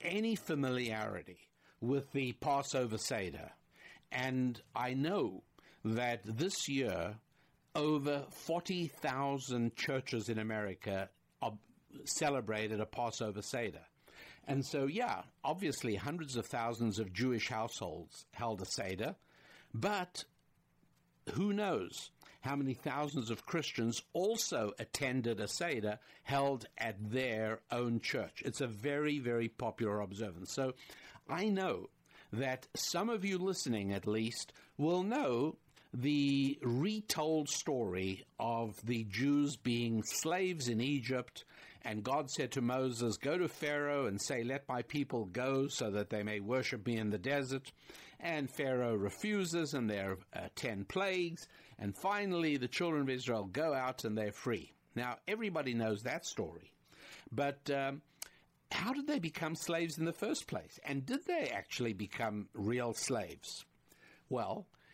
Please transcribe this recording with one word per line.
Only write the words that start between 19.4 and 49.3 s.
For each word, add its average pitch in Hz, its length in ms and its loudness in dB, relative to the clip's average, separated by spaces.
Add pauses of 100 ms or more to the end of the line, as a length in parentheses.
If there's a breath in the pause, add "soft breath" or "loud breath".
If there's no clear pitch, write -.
but 185 520 -2 (1080)
who 202 220 2
knows 185 580 -2 (300 loud breath)
how 139 140 -2
many 135 180 0
thousands 139 580 -2
of - 140 -6
Christians - 560 0 (100)
also 175 640 2
attended 120 640 0
a 107 80 0
Seder 110 500 -2 (260 loud breath)
held 139 420 2 (120)
at 113 220 -2
their 110 640 0 (100)
own 120 300 2
church. - 440 -2
It's - 160 -2
a 131 60 2
very, 143 500 0
very 120 300 2
popular 107 540 0
observance. 95 520 -6
So 131 200 0 (560 loud breath)
I 175 160 0
know 190 440 0 (440 loud breath)
that 131 420 -2
some - 340 0
of 220 140 0
you 196 140 2
listening, 120 560 0
at 98 140 -2
least, 110 440 0 (260 loud breath)
will 175 260 4
know 160 520 2 (380 loud breath)
the 139 680 4
retold 156 840 2
story 95 800 0 (140)
of 117 440 0
the 113 220 0
Jews 139 500 4
being 117 480 2
slaves 170 640 0
in 117 140 4
Egypt, 127 640 0 (380 loud breath)
and 107 200 -2
God 135 280 2
said 131 220 0
to 135 80 0
Moses, 120 560 2
"Go 147 200 2
to 180 100 4
Pharaoh 147 600 2
and 101 120 0
say, 123 240 0
'Let 135 240 -2
my 123 140 0
people 135 440 0
go 131 420 2
so 123 240 0
that 104 180 2
they 104 140 0
may 107 160 0
worship 117 460 0
me 120 120 2
in 107 140 2
the 104 80 2
desert.'" 135 520 -2 (480 loud breath)
And 151 300 -2
Pharaoh 127 460 2
refuses, 165 800 0